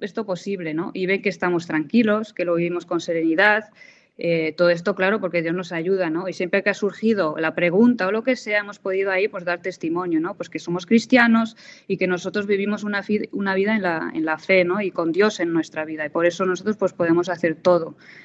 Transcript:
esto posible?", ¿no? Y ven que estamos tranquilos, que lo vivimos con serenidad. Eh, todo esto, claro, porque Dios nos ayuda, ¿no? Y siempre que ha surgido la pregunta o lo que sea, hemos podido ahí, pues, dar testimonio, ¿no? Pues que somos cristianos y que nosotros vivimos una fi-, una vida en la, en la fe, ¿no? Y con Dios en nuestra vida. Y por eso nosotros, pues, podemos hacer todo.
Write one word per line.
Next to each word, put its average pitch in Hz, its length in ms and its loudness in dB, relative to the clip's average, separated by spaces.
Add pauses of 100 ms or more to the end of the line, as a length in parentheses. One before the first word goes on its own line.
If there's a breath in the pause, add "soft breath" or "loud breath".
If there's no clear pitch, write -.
esto - 260 -8
posible?", 180 480 -6
¿no? 160 200 -4
Y 185 120 -4
ven 190 160 0
que 202 60 0
estamos 175 380 0
tranquilos, 214 640 0
que 180 120 -4
lo 175 100 0
vivimos 170 320 -2
con 170 140 -2
serenidad. 170 680 2 (480 soft breath)
Eh, 165 380 -2
todo 175 120 4
esto, 175 260 0
claro, 190 260 0
porque 175 200 -2
Dios 165 140 -2
nos 180 180 -6
ayuda, 175 380 0
¿no? 175 180 -4
Y 170 60 -6
siempre 190 280 0
que 202 80 -2
ha 196 40 0
surgido 196 640 0
la 160 160 0
pregunta 190 520 2
o 190 60 0
lo 220 100 -2
que 254 140 0
sea, 208 240 -2
hemos 202 180 -10
podido 196 320 -2
ahí, 190 160 0
pues, 202 180 -6
dar 175 180 -4
testimonio, 175 580 -2
¿no? 160 160 -4
Pues - 140 -10
que - 80 -8
somos 175 260 -6
cristianos 226 720 4 (320 loud breath)
y 196 80 -2
que 185 100 0
nosotros 185 400 -2
vivimos 202 380 0
una 202 180 -4
fi-, 208 300 -2
una 196 220 -2
vida 196 200 2
en 214 80 0
la, 170 320 -2
en 156 120 -2
la 156 120 -2
fe, 185 260 4
¿no? 185 180 0
Y 190 80 -2
con 165 220 -2
Dios 202 280 2
en 170 120 -2
nuestra 156 340 -2
vida. 156 200 -8
Y 151 40 -8
por 170 160 2
eso 175 180 0
nosotros, 190 320 -2
pues, 185 160 0
podemos 175 380 2
hacer 165 260 -2
todo. 165 400 2 (280 loud breath)